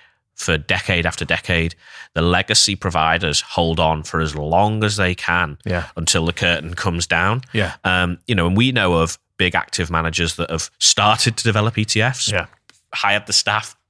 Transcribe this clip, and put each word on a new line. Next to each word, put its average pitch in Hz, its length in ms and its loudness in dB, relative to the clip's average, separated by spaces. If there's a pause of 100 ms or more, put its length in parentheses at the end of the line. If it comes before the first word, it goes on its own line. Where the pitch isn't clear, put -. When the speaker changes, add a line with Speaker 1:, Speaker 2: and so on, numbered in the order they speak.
(360)
Speaker 1:
for 82 220 0
decade 87 480 0
after 82 180 -2
decade. 82 520 -2 (380)
The 82 80 -2
legacy 92 540 2
providers 82 640 0
hold 82 400 0
on 80 240 2
for 80 160 -4
as 76 160 -2
long 98 480 0
as 101 140 0
they 92 180 0
can 85 500 -2
Speaker 2:
Yeah. 87 200 -2 (100)
Speaker 1:
until 82 300 0
the 85 80 0
curtain 85 420 -2
comes 85 320 -2
down. 98 360 2 (100)
Speaker 2:
Yeah. 95 220 -2 (100)
Speaker 1:
Um, 90 320 2 (100)
you 120 80 0
know, 87 120 2
and 95 100 2
we 127 160 4
know 95 220 2
of 82 220 0 (200)
big 90 180 2
active 85 340 -2
managers 82 460 -2
that 85 140 -4
have 80 200 -4 (100)
started 110 580 2
to - 80 -6
develop 110 320 2
E 110 80 0
T 107 160 0
Fs, 127 300 0
Speaker 2:
Yeah. 92 160 -2 (460)
Speaker 1:
hired 104 340 0
the 104 60 -6
staff, - 440 -2 (120)